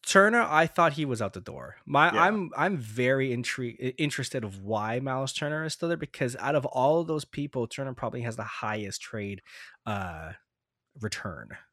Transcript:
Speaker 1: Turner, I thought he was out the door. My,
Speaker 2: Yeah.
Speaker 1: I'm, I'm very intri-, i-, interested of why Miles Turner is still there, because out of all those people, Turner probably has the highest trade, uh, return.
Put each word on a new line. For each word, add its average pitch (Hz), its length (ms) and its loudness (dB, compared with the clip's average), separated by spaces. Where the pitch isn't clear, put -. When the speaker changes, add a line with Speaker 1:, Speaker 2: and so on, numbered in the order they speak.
Speaker 1:
Turner, 214 360 6
I 160 240 4
thought 165 260 4
he 147 140 -2
was 113 160 -2
out 98 100 -4
the 95 80 -12
door. - 360 -12
My, 143 260 6
Speaker 2:
Yeah. 165 120 6
Speaker 1:
I'm, 190 340 2
I'm 180 180 2
very 127 580 2
intri-, 120 480 -4
i-, 127 140 -2
interested 139 480 -2
of 98 160 -8
why 107 400 -2
Miles 131 320 -2
Turner 151 320 -4
is 156 80 -4
still 170 160 -4
there, 170 80 2
because 135 400 -4
out 143 180 0
of 139 120 2
all 151 380 4
those 156 200 -2
people, 139 420 -4
Turner 135 280 -8
probably 123 260 -6
has 113 160 -4
the 107 80 -6
highest 107 560 -6
trade, 101 400 -8
uh, 90 460 -6
return. 90 560 -8